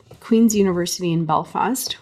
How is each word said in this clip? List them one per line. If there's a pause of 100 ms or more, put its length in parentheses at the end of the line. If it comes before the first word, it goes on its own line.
(200)
Queen's
University
in
Belfast,